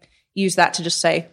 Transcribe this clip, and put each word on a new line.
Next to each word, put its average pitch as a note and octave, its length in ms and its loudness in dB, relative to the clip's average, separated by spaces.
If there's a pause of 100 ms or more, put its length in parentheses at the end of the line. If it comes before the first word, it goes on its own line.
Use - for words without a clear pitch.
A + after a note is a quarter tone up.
(340)
use F#3+ 220 -2
that - 180 4
to F3 80 -8
just E3 180 -4
say, E3 320 0